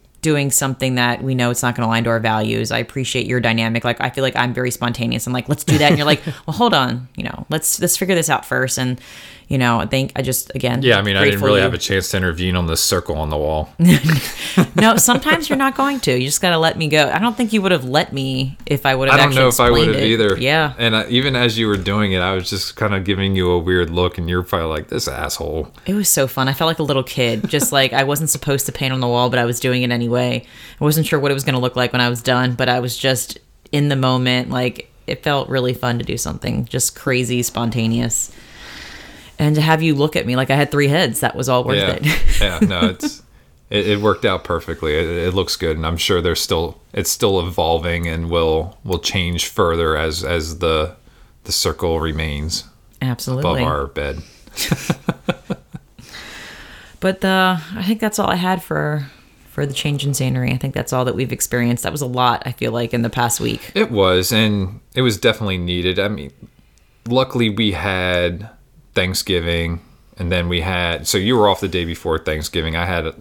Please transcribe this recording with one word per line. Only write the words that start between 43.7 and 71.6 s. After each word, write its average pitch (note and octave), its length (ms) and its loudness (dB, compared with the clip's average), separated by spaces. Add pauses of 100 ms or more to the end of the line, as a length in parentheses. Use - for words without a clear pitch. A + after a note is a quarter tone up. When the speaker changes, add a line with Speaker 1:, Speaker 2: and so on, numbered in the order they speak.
Speaker 2:
it, G#2 180 0
it G#2 120 2
worked G#2 260 2
out F#2 180 0
perfectly. E2 500 -4
It, E2 120 0
it E2+ 280 -2
looks F#2 220 -2
good, D#2+ 200 -2
and D#2+ 100 -4
I'm E2 100 -2
sure F2+ 240 0
there's E2+ 220 0
still, E2 360 -2 (140)
it's - 180 -4
still G2 300 0
evolving E2+ 640 -2
and E2 240 -4
will, E2 540 0
will F2+ 140 -4
change F2 500 -4
further E2 480 0
as, D#2+ 260 -2
as D#2+ 360 -4
the, D#2+ 360 0 (500)
the - 80 -8
circle E2 460 -2
remains D#2 640 -4 (360)
Speaker 1:
Absolutely. B2+ 640 -2
Speaker 2:
above - 40 -
our D2 200 -2
bed. C#2+ 360 -8 (320)
<laughs> - 1040 -6 (1400)
Speaker 1:
But, F#3+ 240 0
uh, F#3 320 4 (180)
I - 80 -6
think G#3+ 180 0
that's G#3+ 200 -2
all - 100 2
I F#3 60 2
had F#3 260 0
for, D3+ 440 -2 (420)
for C#3+ 180 -4
the C#3 80 -8
change C#3 320 -2
in C#3+ 80 0
scenery. C3 380 0
I B2+ 40 -2
think C3+ 160 -4
that's - 200 -4
all B2+ 120 0
that B2+ 120 -2
we've B2 160 -4
experienced. A#2+ 500 0
That - 80 -2
was D#3 100 -6
a C#3 60 -4
lot, B2 400 0
I B2 60 -6
feel A#2 180 -4
like, A#2 240 -4
in A#2+ 80 0
the A#2 80 -2
past A#2+ 300 -2
week. A2+ 340 -4
Speaker 2:
It A2+ 160 0
was, F#2 400 2
and G#2 480 2 (160)
it C3 80 2
was A2+ 160 2
definitely G#2+ 400 0
needed. F2+ 400 -2
I G2 80 0
mean, D2+ 240 -6 (760)
luckily B2 420 2
we G#2 220 0
had F2+ 760 -2 (460)
Thanksgiving, E2+ 880 -2 (360)
and F2 140 -6
then F2 180 0
we F2 120 0
had, F2 480 -2
so G#2 100 0
you G#2+ 180 2
were G#2 120 4
off F#2+ 120 2